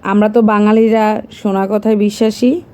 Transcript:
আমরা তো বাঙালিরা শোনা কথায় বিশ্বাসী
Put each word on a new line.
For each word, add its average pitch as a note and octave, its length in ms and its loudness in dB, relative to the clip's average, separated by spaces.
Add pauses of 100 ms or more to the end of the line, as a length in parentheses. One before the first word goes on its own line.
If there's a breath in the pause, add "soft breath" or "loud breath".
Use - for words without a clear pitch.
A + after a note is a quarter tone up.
আমরা G#3 260 0
তো A3 140 0
বাঙালিরা G#3+ 640 2 (260)
শোনা G3 340 -4
কথায় G#3+ 300 -2
বিশ্বাসী G#3+ 560 -2 (220)